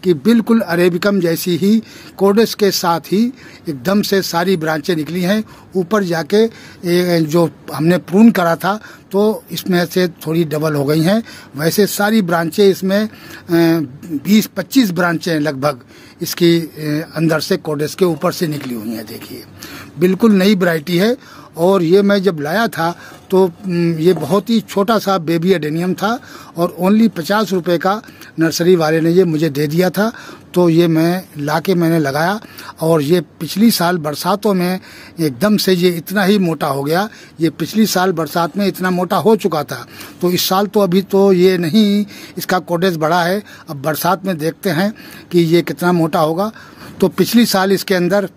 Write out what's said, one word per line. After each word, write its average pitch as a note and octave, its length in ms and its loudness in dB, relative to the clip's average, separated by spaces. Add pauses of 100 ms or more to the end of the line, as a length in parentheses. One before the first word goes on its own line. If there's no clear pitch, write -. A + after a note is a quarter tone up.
कि F3+ 120 2
बिल्कुल A3+ 460 2
अरेबिकम F3+ 600 0
जैसी E3+ 360 -2
ही G#3 260 2 (340)
कोडेस G3+ 380 2
के G3+ 160 2
साथ E3+ 300 -2
ही A3 320 0 (360)
एकदम F3 340 -2
से G3 200 0
सारी F3+ 340 0
ब्रांचें D#3+ 400 -2
निकली D#3+ 260 -4
हैं। G#3 220 0 (320)
ऊपर G3 280 0
जाके, F3 460 0 (340)
ए, F3 360 2
जो D#3+ 300 2 (240)
हमने E3 240 2
प्रून G#3+ 320 4
करा E3+ 260 0
था, G3+ 240 -4 (320)
तो G#3 400 0
इसमें F3 340 -2
से F3+ 220 0
थोड़ी E3 360 -2
डबल D3+ 300 -2
हो C#3+ 100 0
गई D3+ 160 2
हैं। G3 220 2 (340)
वैसे E3 300 2
सारी G#3+ 360 0
ब्रांचें E3+ 460 2
इसमें, F#3+ 360 0
ए, G#3+ 40 -8 (1160)
बीस G#3 220 4
पच्चीस G#3 440 -2
ब्रांचें E3+ 500 -2
लगभग C#3+ 400 -4 (420)
इसकी, E3+ 560 0
ए, D3+ 260 -4 (120)
अंदर D#3 240 0
से F#3+ 160 -2
कोडेस D3+ 380 -6
के - 100 0
ऊपर E3+ 280 -2
से F3 140 -4
निकली C3 280 -8
हुई A2 160 -10
हैं। A2 160 -10
देखिए, - 380 -16 (540)
बिल्कुल F#3 340 4
नई G3 220 4
वैरायटी E3+ 440 -2
है। A3+ 440 -2 (140)
और F#3 260 2
ये F3 200 4
मैं G3+ 200 2
जब F3 180 -2
लाया F3+ 280 -2
था E3 300 -4 (320)
तो, F#3+ 140 4
उम, E3+ 540 -2
ये E3 140 4
बहुत E3+ 380 -2
ही A3+ 100 2
छोटा G3+ 380 -2
सा F#3+ 200 -2
बेबी E3+ 340 0
अडेनियम E3 420 -2
था A3+ 260 -4 (360)
और E3+ 260 -2
only G#3+ 260 4
पचास F#3+ 440 -2
रुपये F3 260 0
का G3+ 240 -2 (380)
नर्सरी E3 360 4
वाले D#3+ 240 2
ने E3 100 2
ये F#3 140 4
मुझे D#3+ 260 0
दे C#3+ 160 -2
दिया E3+ 240 0
था। A3 220 -2 (420)
तो F3+ 140 4
ये E3+ 200 4
मैं E3+ 360 0 (140)
लाके D3+ 360 -2
मैंने E3 240 2
लगाया D#3+ 420 -2 (400)
और D#3+ 220 2
ये E3+ 180 2
पिछली F#3+ 500 0
साल F3 280 0
बरसातों F3+ 560 -2
में F#3 260 -2 (400)
एकदम D#3+ 360 0
से F#3+ 160 0
ये F3+ 160 2
इतना F3+ 360 -2
ही G3+ 140 4
मोटा E3 280 -2
हो C#3 180 -2
गया। F3 240 -2 (320)
ये D#3+ 100 0
पिछली G#3 360 0
साल F#3 260 0
बरसात E3 440 -4
में G3+ 100 -2
इतना F#3 240 -4
मोटा F3+ 260 -2
हो G3 200 4
चुका D#3+ 280 -2
था, - 220 -12 (360)
तो F3 80 0
इस F3+ 180 -2
साल G3 180 0
तो G#3 140 0
अभी F#3+ 220 2
तो G3 300 2
ये F#3 260 4
नहीं, G3+ 480 2 (320)
इसका F3+ 200 -2
कोडेस F3 380 -2
बड़ा D#3+ 280 0
है। F#3+ 180 -2 (280)
अब C#3+ 120 -12
बरसात E3 440 -2
में F#3 120 -4
देखते D#3+ 320 -4
हैं F#3+ 240 -2 (380)
कि F3 60 4
ये E3+ 240 4
कितना E3+ 300 -2
मोटा E3 280 0
होगा। E3 320 -2 (480)
तो F#3+ 80 2
पिछली G3 380 2
साल G3 260 0
इसके F#3+ 220 -2
अंदर F#3 420 0